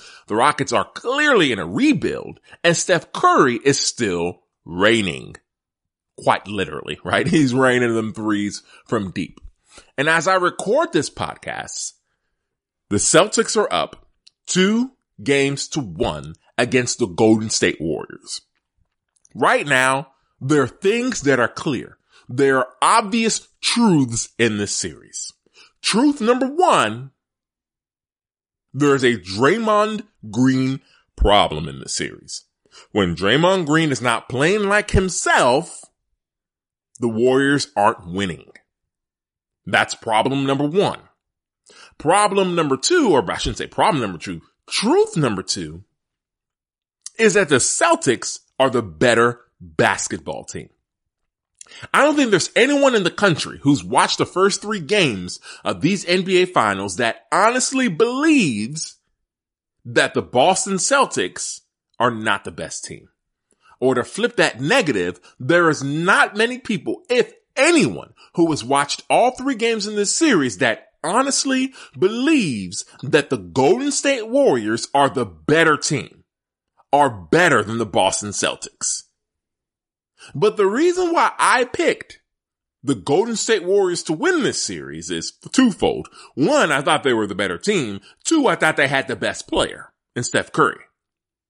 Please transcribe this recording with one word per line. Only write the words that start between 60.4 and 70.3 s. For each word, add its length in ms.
Celtics 840
are 120
not 320
the 80
best 340
team. 240
Or 160
to 80
flip 340
that 240
negative, 580
there 300
is 140
not 540
many 220
people, 500
if 240
anyone, 580
who 160
has 120
watched 460
all 220
three 240
games 320
in 80
this 200
series 440